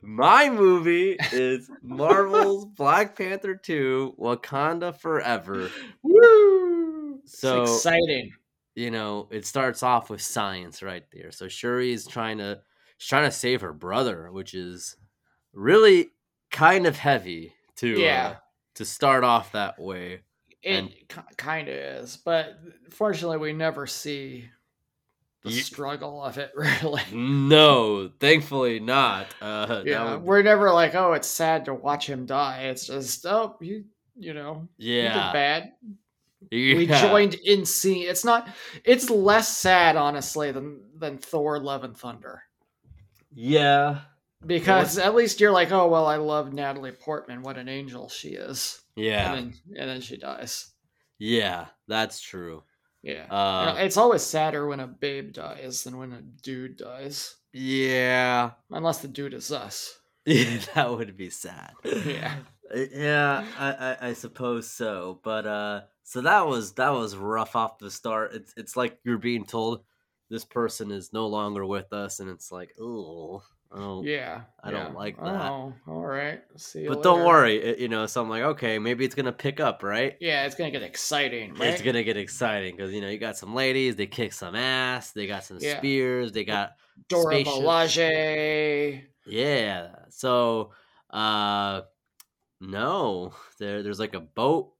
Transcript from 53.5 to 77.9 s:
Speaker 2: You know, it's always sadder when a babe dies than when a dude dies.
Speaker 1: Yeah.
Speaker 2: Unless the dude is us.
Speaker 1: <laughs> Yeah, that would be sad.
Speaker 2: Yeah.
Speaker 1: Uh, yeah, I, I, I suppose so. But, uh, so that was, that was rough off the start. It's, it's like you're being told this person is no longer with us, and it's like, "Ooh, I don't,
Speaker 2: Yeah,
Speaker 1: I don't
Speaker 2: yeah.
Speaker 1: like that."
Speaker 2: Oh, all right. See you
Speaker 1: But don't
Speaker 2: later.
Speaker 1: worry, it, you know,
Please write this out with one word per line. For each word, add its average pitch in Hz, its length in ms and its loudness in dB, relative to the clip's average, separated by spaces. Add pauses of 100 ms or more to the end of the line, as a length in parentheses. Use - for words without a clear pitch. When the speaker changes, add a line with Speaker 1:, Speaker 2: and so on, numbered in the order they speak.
Speaker 2:
You - 60 -4
know, 185 60 0
it's 190 120 -2
always 220 260 4
sadder 156 440 -2
when 143 140 -6
a 127 60 -12
babe 139 460 -10
dies 131 520 -12
than 127 140 -14
when 131 140 -14
a 120 100 -18
dude 131 540 -14
dies. 139 600 -14 (160)
Speaker 1:
Yeah. 127 1000 0 (180)
Speaker 2:
Unless 160 280 -2
the - 100 -14
dude 139 260 -12
is - 180 -12
us. - 520 -12
Speaker 1:
<laughs> - 40 -20 (200)
Yeah, 120 300 4 (160)
that 135 160 2
would 110 260 -8
be 92 140 -14
sad. - 440 -16 (100)
Speaker 2:
Yeah. 151 500 -6 (400)
Speaker 1:
Uh, 120 60 -4 (120)
yeah, 147 520 0 (120)
I, 139 140 -4
I, 131 380 -8
I 120 60 -6
suppose 120 540 -8
so. 92 540 -8
But, 110 240 -6
uh, 104 360 -6 (200)
so - 200 -12
that 175 260 4
was, 113 260 -4
that 131 160 0
was 113 260 -4
rough 107 380 -4
off 113 240 -2
the 101 140 -16
start. 110 420 -6
It's, - 220 -16
it's - 200 -12
like 123 280 -4
you're 120 140 -2
being 117 280 -4
told 113 380 -6 (440)
this 113 160 -12
person 113 460 -6
is 98 220 -10
no 110 160 -4
longer 104 360 -4
with 95 280 -6
us, 101 260 -8
and 95 100 -12
it's 90 220 -16
like, 90 300 -16
"Ooh, 95 600 -12 (300)
I - 80 -18
don't, 98 260 -10
Speaker 2:
Yeah, 139 360 -8 (240)
Speaker 1:
I 92 80 -10
don't 78 220 -8
Speaker 2:
yeah. 85 40 -14
Speaker 1:
like 104 200 -10
that." 185 340 -8
Speaker 2:
Oh, 135 200 -12 (140)
all 160 180 -12
right. 147 380 -8 (140)
See - 260 -14
you 151 60 -6
Speaker 1:
But 147 160 -4
don't 175 140 8
Speaker 2:
later. 170 100 4
Speaker 1:
worry, 123 340 6
it, 113 160 -2
you 123 100 -4
know, 110 180 -2